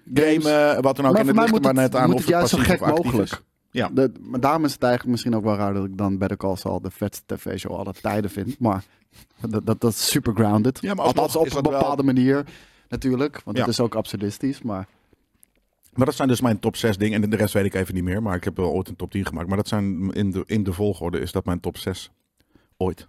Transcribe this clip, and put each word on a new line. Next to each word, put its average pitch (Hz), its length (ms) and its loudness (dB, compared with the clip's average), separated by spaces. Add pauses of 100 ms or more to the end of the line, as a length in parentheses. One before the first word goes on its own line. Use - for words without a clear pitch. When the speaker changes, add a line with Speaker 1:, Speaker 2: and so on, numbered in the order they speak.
(140)
Speaker 1:
games. 156 300 4
Speaker 2:
gamen, 147 380 4
wat 131 140 2
dan 139 100 0
ook. 131 60 6
Speaker 1:
Maar 214 80 6
Speaker 2:
En 262 60 2
Speaker 1:
voor - 0 -
Speaker 2:
het - 80 4
Speaker 1:
mij 220 100 6
Speaker 2:
ligt 233 60 4
Speaker 1:
moet 220 160 4
Speaker 2:
er 135 80 4
maar 131 80 4
Speaker 1:
het, 127 100 2
Speaker 2:
net 127 100 2
aan 127 80 4
Speaker 1:
moet - 80 2
Speaker 2:
of - 60 0
Speaker 1:
het - 60 2
Speaker 2:
het 170 80 4
Speaker 1:
juist - 120 2
zo 185 60 2
Speaker 2:
passief - 160 2
Speaker 1:
gek 170 100 0
Speaker 2:
of 90 60 2
actief 160 160 2
Speaker 1:
mogelijk. 107 280 0
Speaker 2:
is. - 80 -10 (300)
Ja. 117 220 -2
Speaker 1:
De, 131 280 2
maar 120 200 -8
daarom 151 240 2
is 139 80 -2
het - 100 -6
eigenlijk 123 300 0
misschien 120 240 0
ook 104 80 -2
wel 107 120 2
raar 101 180 -2
dat 98 100 -2
ik 95 140 -8
dan 98 200 0
Better 95 180 -2
Call 95 200 -2
Saul 95 240 -4
de 92 100 -8
vetste - 460 -8
T 95 40 -16
V-show 92 320 -8
aller 95 280 -8
tijden 101 300 -2
vind. 98 280 -8
Maar 104 260 0 (640)
dat, 107 180 -4
dat, 110 140 0
dat 117 120 2
is - 180 -4
super 123 240 0
grounded. 107 460 2
Speaker 2:
Ja, 202 140 -4
maar 170 100 -4
alsnog 131 200 2
Speaker 1:
Althans, 147 180 -4
op 160 80 4
Speaker 2:
is - 60 -8
Speaker 1:
een 139 60 0
Speaker 2:
dat 147 100 2
wel 135 80 0
Speaker 1:
bepaalde 135 220 0
manier 135 420 2 (440)
natuurlijk. 127 560 -2
Want 107 120 -8
Speaker 2:
Ja. 123 60 0
Speaker 1:
het 113 100 0
is 107 80 -2
ook 117 140 0
absurdistisch, 107 680 -4
maar 95 240 -6 (1080)
Speaker 2:
Maar 127 120 2
dat 151 80 -2
zijn 139 140 0
dus 123 120 2
mijn 113 180 2
top - 180 -2
zes 110 220 0
dingen. 104 240 0
En 104 80 0
de 110 60 2
rest 101 180 0
weet 98 100 2
ik 98 100 -2
even 95 200 -2
niet 90 100 -2
meer. 92 180 -2
Maar 98 140 -2
ik 87 80 -6
heb 92 120 -4
wel 90 140 0
ooit 92 180 -2
een - 80 -14
top 90 140 -10
tien 98 160 -4
gemaakt. 82 220 -6
Maar 98 80 0
dat 104 120 -2
zijn 98 440 -2
in 98 180 0
de, 90 160 -4
in 107 160 0
de 95 100 -2
volgorde 87 480 -2
is 73 120 -6
dat 92 120 -2
mijn 87 160 -2
top 87 180 -8
zes - 320 -8 (680)
ooit. 92 320 -4